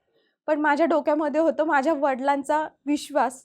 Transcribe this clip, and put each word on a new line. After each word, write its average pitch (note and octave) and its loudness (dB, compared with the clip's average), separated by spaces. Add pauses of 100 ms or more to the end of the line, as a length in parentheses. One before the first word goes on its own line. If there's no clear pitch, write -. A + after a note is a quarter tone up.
(480)
पण D4+ 0
माझ्या D4+ 2
डोक्यामध्ये D4+ 0
होतं E4 2
माझ्या D4+ 2
वडिलांचा C#4+ 0 (240)
विश्वास C#4 -2